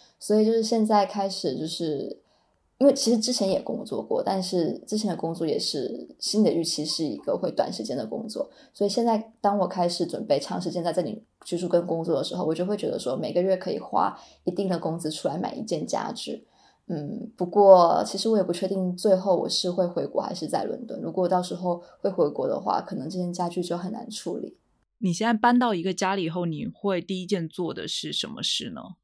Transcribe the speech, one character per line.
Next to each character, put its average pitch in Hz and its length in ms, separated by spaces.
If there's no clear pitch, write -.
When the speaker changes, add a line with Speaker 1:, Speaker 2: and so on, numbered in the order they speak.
Speaker 1:
所 214 200
以 214 60
就 220 60
是 226 120
现 220 220
在 208 200
开 196 240
始， 170 260
就 156 120
是， 156 540
因 269 80
为 277 60
其 254 180
实 233 80
之 240 120
前 208 180
也 185 120
工 - 240
作 - 160
过， - 220
但 196 180
是 175 460
之 214 100
前 214 120
的 170 60
工 165 180
作 165 120
也 151 140
是， - 580
心 - 260
里 190 60
的 - 40
预 165 100
期 151 220
是 156 180
一 135 140
个 143 200
会 - 140
短 - 200
时 - 120
间 - 120
的 220 120
工 - 200
作。 - 220
所 202 140
以 - 20
现 233 160
在 226 260
当 208 180
我 180 80
开 180 200
始 175 180
准 - 200
备 143 140
长 - 200
时 175 120
间 165 120
在 170 100
这 180 80
里 135 200
居 - 140
住 180 100
跟 170 180
工 165 180
作 165 120
的 131 80
时 - 120
候， 180 100
我 160 100
就 175 100
会 202 120
觉 196 120
得 - 80
说 127 200
每 127 160
个 175 80
月 190 160
可 180 140
以 151 60
花 - 400
一 - 60
定 196 160
的 180 120
工 165 180
资 160 140
出 - 160
来 147 100
买 - 160
一 - 80
件 165 240
家 - 260
具。 - 340
嗯， 151 460
不 185 100
过 185 600
其 196 120
实 226 120
我 220 80
也 190 60
不 170 100
确 175 120
定 185 300
最 196 180
后 185 220
我 - 140
是 - 200
会 180 160
回 170 220
国 - 140
还 - 120
是 - 140
在 143 160
伦 - 240
敦。 - 140
如 160 100
果 180 160
到 180 160
时 180 100
候 175 300
会 202 100
回 180 200
国 - 180
的 - 100
话， 190 220
可 - 160
能 151 140
这 180 100
件 175 140
家 175 160
具 175 120
就 175 160
很 185 140
难 - 180
处 180 280
理。 - 180
Speaker 2:
你 185 120
现 220 160
在 233 60
搬 240 260
到 233 160
一 170 80
个 190 100
家 196 220
里 196 80
以 160 60
后， 175 160
你 156 200
会 190 360
第 185 200
一 180 40
件 175 220
做 170 260
的 - 140
是 - 260
什 - 140
么 - 140
事 - 280
呢？ 76 120